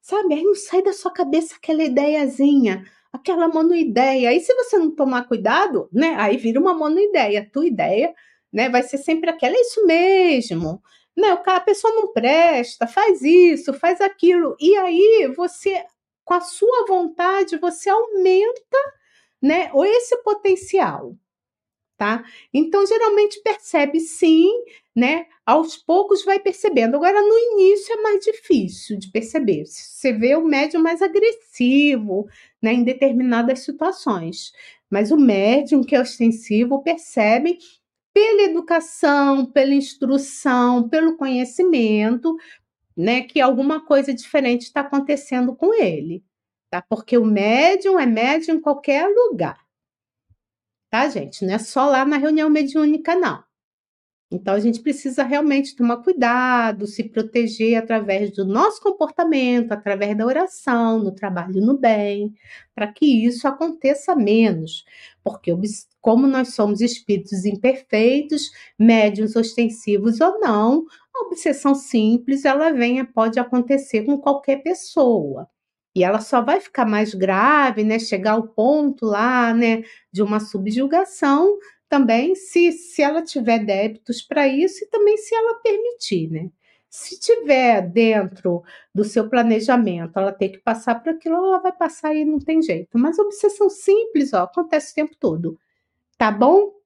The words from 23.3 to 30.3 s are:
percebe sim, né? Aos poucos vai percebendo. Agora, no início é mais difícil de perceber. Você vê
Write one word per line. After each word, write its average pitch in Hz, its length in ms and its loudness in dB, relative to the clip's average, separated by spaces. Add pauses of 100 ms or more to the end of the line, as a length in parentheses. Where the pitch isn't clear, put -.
percebe 320 580 -2
sim, 330 500 4 (440)
né? 302 320 0 (200)
Aos 320 300 2
poucos 392 480 0
vai 392 140 0
percebendo. 294 580 0
Agora, 370 240 2
no 427 180 4
início 415 560 2
é 427 80 -6
mais 415 220 0
difícil 226 720 -2
de - 120 -16
perceber. 220 560 -2
Você - 460 -6
vê 233 240 2